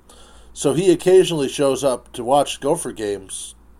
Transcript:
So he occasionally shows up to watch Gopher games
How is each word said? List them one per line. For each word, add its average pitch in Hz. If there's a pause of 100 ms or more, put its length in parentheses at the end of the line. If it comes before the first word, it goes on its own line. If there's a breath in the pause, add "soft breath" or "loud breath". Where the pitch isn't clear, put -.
(520 loud breath)
So 135
he 180
occasionally 165
shows 135
up 127
to 123
watch 135
Gopher 143
games 98 (260)